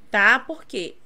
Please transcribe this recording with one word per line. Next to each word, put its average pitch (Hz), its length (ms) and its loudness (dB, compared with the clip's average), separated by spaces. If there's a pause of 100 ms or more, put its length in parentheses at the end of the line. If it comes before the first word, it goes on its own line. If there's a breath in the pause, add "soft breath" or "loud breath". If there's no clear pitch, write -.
(100)
tá? 214 300 2
Porque 247 640 -12